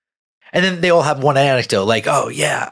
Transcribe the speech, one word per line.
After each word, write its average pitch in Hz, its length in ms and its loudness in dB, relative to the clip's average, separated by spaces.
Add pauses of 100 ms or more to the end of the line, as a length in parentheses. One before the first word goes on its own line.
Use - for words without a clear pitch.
(520)
And 180 140 0
then 180 160 -4
they 180 80 2
all 170 140 4
have 139 180 -2
one 139 160 2
anecdote, 123 480 0
like, 110 220 0
"Oh - 220 0
yeah, - 420 -4